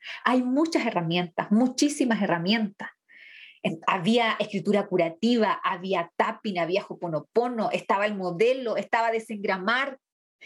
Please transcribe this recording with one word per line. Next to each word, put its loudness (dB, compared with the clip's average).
hay 4
muchas 0
herramientas, -2
muchísimas 2
herramientas. 0
En, -4
había 2
escritura 0
curativa, 2
había -2
tapping, -2
había 0
hoponopono, -2
estaba 0
el -2
modelo, 0
estaba 0
desengramar. -2